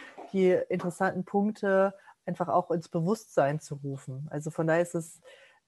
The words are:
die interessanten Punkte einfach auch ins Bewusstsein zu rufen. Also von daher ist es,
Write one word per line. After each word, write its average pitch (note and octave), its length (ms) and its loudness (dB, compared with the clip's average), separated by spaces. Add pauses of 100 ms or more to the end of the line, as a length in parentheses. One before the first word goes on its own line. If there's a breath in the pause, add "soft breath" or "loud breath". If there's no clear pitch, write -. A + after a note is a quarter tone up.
(340 loud breath)
die F#3 160 4 (200)
interessanten F#3 540 -2
Punkte G3 680 2 (320 loud breath)
einfach F3 240 -4
auch F3 220 2
ins E3 180 -2
Bewusstsein D#3+ 680 0
zu - 160 -10
rufen. C#3 540 -10
Also D3+ 220 -6
von D#3+ 160 -2
daher E3 140 4
ist F3 140 -4
es, - 260 -8 (460 loud breath)